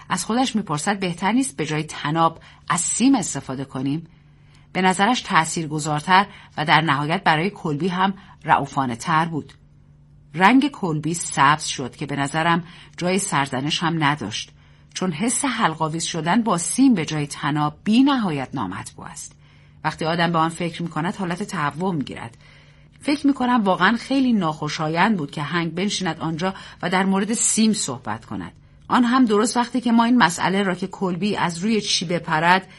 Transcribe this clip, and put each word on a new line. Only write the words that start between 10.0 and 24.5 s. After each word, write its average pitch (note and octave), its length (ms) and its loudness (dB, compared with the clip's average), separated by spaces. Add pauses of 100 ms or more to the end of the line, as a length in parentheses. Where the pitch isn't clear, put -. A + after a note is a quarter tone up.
رنگ A#3 360 6
کلبی D#3 440 -2
سبز D3+ 500 4
شد - 320 -8
که D3 100 -8
به C#3 100 -4
نظرم D#3+ 480 0 (320)
جای F3+ 220 0
سرزنش C#3 640 -2
هم D#3+ 220 0
نداشت، C#3 460 -2 (440)
چون F#3 180 -2
حس G3+ 320 -2
حلق‌آویز E3 600 -2
شدن F3 380 0
با G#3 160 2
سیم B3+ 360 4
به D#3+ 100 0
جای D3+ 220 -4
تناب D3+ 580 -2
بی A3 180 4
نهایت G#3 520 0
نامطبوع - 520 -8
است. - 300 -18 (480)
وقتی E3 200 -4
آدم E3+ 280 0
به E3+ 60 0
آن D#3+ 100 2
فکر E3 340 -8
می‌کند E3 340 -4
حالت F3+ 260 -4
تهوع E3+ 520 -4
می‌گیرد. A#2 420 -8 (640)
فکر C#4+ 260 -2
می‌کنم B3 380 2
واقعاً F#3 320 4
خیلی C4 360 0
ناخوشایند E3 840 0